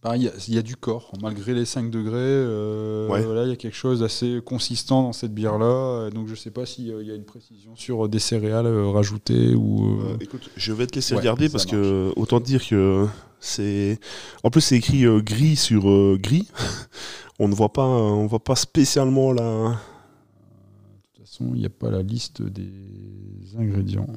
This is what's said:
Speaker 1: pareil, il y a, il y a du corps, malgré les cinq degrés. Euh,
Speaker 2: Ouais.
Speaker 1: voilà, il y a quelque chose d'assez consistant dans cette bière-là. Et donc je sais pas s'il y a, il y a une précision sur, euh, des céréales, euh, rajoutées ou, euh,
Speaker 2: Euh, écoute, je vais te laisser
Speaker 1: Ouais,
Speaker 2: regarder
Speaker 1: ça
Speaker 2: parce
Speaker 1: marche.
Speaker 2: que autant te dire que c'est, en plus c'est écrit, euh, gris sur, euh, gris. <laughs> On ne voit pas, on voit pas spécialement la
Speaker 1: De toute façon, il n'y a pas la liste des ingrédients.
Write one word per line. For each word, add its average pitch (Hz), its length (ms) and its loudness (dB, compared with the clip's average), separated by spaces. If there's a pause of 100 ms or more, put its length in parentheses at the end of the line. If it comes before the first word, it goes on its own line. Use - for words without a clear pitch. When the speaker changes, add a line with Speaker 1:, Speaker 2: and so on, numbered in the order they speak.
Speaker 1:
pareil, 117 200 -2
il 123 40 2
y - 20 0
a, 104 40 -2 (180)
il 113 60 -2
y - 20 4
a 113 40 2
du 113 140 -8
corps, - 360 -6 (100)
malgré 107 320 -6
les 120 120 0
cinq 117 240 -6
degrés. 113 280 -4
Euh, 107 920 -2
Speaker 2:
Ouais. 104 140 0
Speaker 1:
voilà, 113 200 -2
il 127 60 -2
y 123 40 -2
a - 20 -4
quelque 113 200 -12
chose 127 260 0
d'assez 120 440 -2
consistant 127 580 -2
dans 120 100 -4
cette 110 200 -8
bière-là. 113 760 0
Et 104 40 -8
donc 110 160 -8
je 110 80 -10
sais 110 160 -16
pas 123 160 -8
s'il 123 200 -12
y 110 60 -10
a, 107 80 -10
il 107 60 -12
y 110 40 -12
a 107 40 -10
une 104 100 -14
précision 110 500 -20
sur, 110 300 -2
euh, 104 40 -2
des 110 100 0
céréales, 110 480 0
euh, 104 220 2
rajoutées 107 680 2
ou, 104 460 2
euh, - 120 -4
Speaker 2:
Euh, 113 80 -6
écoute, - 340 -14
je 110 180 -6
vais 117 120 -2
te 127 100 -10
laisser 131 200 -2
Speaker 1:
Ouais, 101 60 0
Speaker 2:
regarder 127 260 2
Speaker 1:
ça 151 60 -2
Speaker 2:
parce 95 120 -2
Speaker 1:
marche. 95 120 -4
Speaker 2:
que 98 380 2
autant 120 240 2
te 123 60 -4
dire 131 220 0
que 98 400 4 (320)
c'est, 101 600 -2 (440)
en 117 80 2
plus 160 100 6
c'est 131 160 4
écrit, 127 280 4
euh, 110 160 8
gris 120 340 2
sur, 104 340 4
euh, 98 320 8
gris. 143 340 2
<laughs> - 840 -10
On 104 60 4
ne 101 80 2
voit 104 160 2
pas, 135 140 0
on 107 420 2
voit 110 160 -2
pas 131 140 0
spécialement 135 760 2
la 113 380 0
Speaker 1:
De 117 60 -2 (1400)
toute 110 100 -20
façon, 123 280 -8
il 120 80 -4
n'y 104 40 -2
a 98 40 -4
pas 113 200 -6
la 95 120 -2
liste 110 400 -8
des 98 280 -10 (880)
ingrédients. 101 580 -2